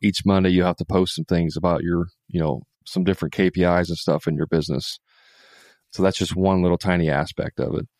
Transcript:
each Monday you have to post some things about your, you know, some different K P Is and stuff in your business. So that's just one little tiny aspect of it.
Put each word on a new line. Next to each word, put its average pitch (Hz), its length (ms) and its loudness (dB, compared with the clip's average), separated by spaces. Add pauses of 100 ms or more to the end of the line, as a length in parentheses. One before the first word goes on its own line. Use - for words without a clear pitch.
each 104 220 0
Monday 95 260 4
you 90 140 4
have 90 120 0
to 85 100 -4
post 92 280 0
some 82 100 -6
things 85 320 0
about 82 260 0
your, 87 240 0 (220)
you 87 120 -2
know, 76 220 -2 (240)
some 92 180 -2
different 85 300 -2
K 92 160 2
P 90 140 0
Is 87 260 2
and 80 80 -6
stuff - 280 -2
in 80 80 0
your 76 120 -2
business. 76 520 -2 (920)
So - 120 -6
that's 95 160 2
just 90 180 -4
one 95 260 2
little 87 160 2
tiny 85 320 0
aspect - 500 -4
of - 140 -4
it. - 120 -6 (140)